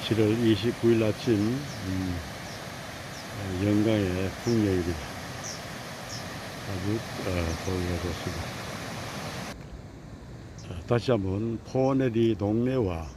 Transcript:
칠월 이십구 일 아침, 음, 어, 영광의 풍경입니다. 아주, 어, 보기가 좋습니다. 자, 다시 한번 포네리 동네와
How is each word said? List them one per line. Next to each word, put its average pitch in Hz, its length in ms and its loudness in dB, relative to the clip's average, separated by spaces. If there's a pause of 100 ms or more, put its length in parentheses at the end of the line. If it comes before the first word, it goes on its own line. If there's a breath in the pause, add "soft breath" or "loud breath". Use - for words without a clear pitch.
칠월 110 340 4
이십구 113 500 4
일 113 140 8
아침, 107 320 2
음, 101 840 0 (1160)
어, - 20 -6 (260)
영광의 104 640 4 (140)
풍경입니다. 95 540 4 (1700)
아주, 95 160 -4 (420)
어, 98 40 0 (340)
보기가 90 280 0 (100)
좋습니다. 85 400 -4 (2250)
자, - 0 - (180)
다시 120 240 2
한번 104 540 0
포네리 127 720 4
동네와 104 680 2 (100)